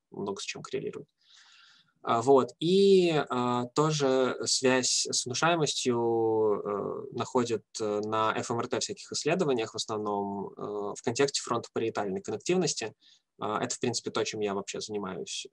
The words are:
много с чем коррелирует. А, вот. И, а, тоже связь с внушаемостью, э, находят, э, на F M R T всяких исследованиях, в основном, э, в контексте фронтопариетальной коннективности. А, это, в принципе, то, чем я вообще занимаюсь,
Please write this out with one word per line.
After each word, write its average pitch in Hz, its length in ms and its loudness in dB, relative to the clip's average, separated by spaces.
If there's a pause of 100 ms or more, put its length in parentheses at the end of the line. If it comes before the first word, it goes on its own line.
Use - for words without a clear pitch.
много 101 320 -6
с - 40 -10
чем - 180 -10
коррелирует. - 440 -8 (920)
А, 117 220 0
вот. 131 260 6 (100)
И, 185 540 6 (160)
а, 123 360 0 (100)
тоже 139 720 2
связь 127 680 2
с - 140 -2
внушаемостью, 117 1400 2
э, 101 500 -6
находят, 117 480 0 (160)
э, 104 240 -2
на 110 320 0
F 117 140 -4
M 117 100 -2
R 117 80 -4
T 113 120 -2
всяких - 320 -8
исследованиях, 143 600 0
в - 20 -18
основном, 101 720 -4 (100)
э, - 40 -12 (360)
в - 60 -16
контексте 135 400 0
фронтопариетальной 110 800 -4
коннективности. 143 720 -2 (440)
А, 107 240 -2
это, 120 120 -4
в - 40 -20
принципе, 117 300 -2
то, 110 140 -2
чем 110 160 -4
я 101 160 0
вообще - 260 -6
занимаюсь, 98 720 -8